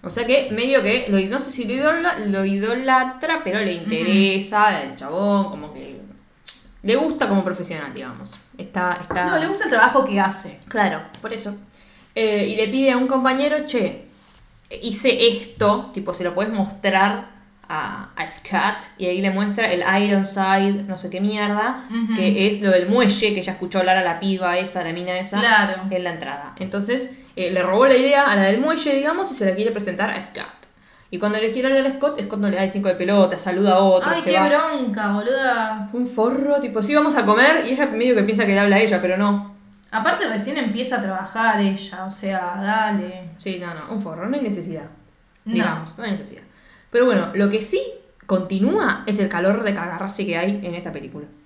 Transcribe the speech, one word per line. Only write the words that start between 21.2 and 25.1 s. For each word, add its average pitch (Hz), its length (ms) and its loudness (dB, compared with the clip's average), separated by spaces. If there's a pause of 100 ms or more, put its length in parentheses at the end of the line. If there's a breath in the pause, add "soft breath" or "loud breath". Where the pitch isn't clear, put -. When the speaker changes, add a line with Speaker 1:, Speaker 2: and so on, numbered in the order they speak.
Speaker 1:
mierda, 208 680 -2
Speaker 2:
Ujú. 226 260 -2
Speaker 1:
que 190 320 2
es 208 140 0
lo 196 100 2
del 180 160 4
muelle, 220 460 4
que 196 60 -2
ella 185 140 -6
escuchó 190 260 -4
hablar 185 180 4
a 185 60 2
la 170 160 -2
piba 185 380 0
esa, 185 260 -4
la 165 100 -6
mina 180 260 -6